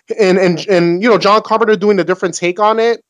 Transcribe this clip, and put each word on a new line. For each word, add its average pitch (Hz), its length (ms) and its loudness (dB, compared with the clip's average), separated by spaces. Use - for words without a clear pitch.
and, 190 180 2
and, 180 300 0
and, 175 340 0
you 240 80 2
know, 208 80 4
John 202 240 2
Carpenter 214 340 0
doing 208 240 0
a 170 40 0
different 180 320 -4
take 175 240 -4
on 220 200 2
it. 233 300 -2